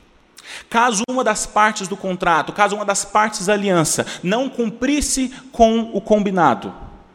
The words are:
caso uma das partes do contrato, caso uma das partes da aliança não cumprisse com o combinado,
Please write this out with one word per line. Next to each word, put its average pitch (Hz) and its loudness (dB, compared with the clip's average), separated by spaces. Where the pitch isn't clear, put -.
caso 233 2
uma 254 -2
das 214 0
partes 214 0
do 196 -8
contrato, 180 0
caso 202 2
uma 208 -6
das 196 -2
partes 214 0
da 208 2
aliança 180 0
não 240 -2
cumprisse 262 -2
com 226 4
o 196 -2
combinado, 185 2